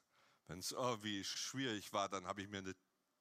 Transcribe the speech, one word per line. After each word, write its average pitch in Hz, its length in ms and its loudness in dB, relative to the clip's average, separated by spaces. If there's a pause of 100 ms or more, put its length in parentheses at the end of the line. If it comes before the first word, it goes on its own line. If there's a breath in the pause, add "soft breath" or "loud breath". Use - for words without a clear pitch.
(460 soft breath)
Wenn's 92 260 -4
irgendwie 107 500 2
schwierig 117 720 0
war, 98 160 4
dann 95 180 -2
habe 98 160 -2
ich 98 60 -6
mir 101 100 -2
eine 92 160 -2 (460)